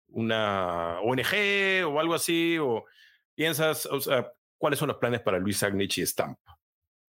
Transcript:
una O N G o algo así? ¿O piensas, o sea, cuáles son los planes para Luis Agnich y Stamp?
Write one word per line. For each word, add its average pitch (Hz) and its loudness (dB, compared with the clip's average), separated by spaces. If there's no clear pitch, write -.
una 95 0
O 117 2
N 131 0
G 196 0
o 147 0
algo 165 2
así? 165 0
¿O 123 0
piensas, 156 0
o 143 -2
sea, 127 0
cuáles 147 0
son 147 0
los 117 -2
planes 120 0
para 95 2
Luis 95 -2
Agnich 98 0
y 87 0
Stamp? - -2